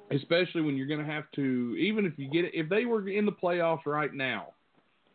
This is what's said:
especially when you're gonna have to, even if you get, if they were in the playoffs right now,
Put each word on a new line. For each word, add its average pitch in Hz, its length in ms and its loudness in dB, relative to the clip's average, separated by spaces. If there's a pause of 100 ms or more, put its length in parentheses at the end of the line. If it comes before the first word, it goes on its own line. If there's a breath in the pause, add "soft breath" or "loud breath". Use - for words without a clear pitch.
(120)
especially 170 500 2
when 147 140 0
you're 135 120 -2
gonna 147 180 -2
have 151 260 -6
to, 123 460 0
even 208 280 2
if 151 140 -4
you 139 80 -6
get, 165 260 0
if 160 140 -2
they 214 180 2
were 220 220 0
in 208 180 0
the 208 60 2
playoffs 175 540 0
right 147 280 0
now, 123 400 -4 (600)